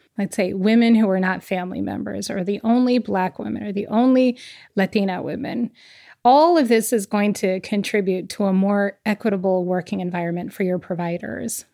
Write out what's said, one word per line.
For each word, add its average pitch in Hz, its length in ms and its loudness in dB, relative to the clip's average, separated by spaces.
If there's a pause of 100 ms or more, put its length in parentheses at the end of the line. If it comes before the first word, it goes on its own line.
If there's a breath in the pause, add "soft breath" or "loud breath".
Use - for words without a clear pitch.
(180 soft breath)
let's 202 200 -4
say, 185 160 0
women 226 420 4
who 220 140 4
are 190 100 2
not 185 240 -2
family 185 380 -6
members, 196 480 -6
or 185 160 -6
the 202 180 -4
only 247 340 2
Black 190 420 -2
women, 214 240 -6
or 208 100 -6
the 202 140 -4
only 254 500 4 (400 loud breath)
Latina 190 440 0
women. 190 480 -6 (560 loud breath)
All 302 320 6
of 254 120 2
this 226 240 2
is 202 120 0
going 208 280 0
to 190 260 -2
contribute 190 680 -2
to - 160 -2
a 190 80 2
more 196 520 2
equitable 190 600 0
working 180 340 -2
environment 175 540 -4
for 202 100 -4
your 180 160 0
providers. 175 960 -6